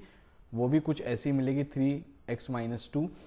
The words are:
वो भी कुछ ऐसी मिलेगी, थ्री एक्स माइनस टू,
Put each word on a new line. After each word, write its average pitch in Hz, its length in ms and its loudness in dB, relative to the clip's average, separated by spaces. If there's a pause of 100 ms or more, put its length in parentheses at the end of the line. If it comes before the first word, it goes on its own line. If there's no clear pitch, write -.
(540)
वो 120 140 2
भी 151 120 6
कुछ 151 220 0
ऐसी 123 300 0
मिलेगी, 135 320 2
थ्री 139 400 0 (260)
एक्स 120 200 -4
माइनस 117 420 -4
टू, 151 160 0 (180)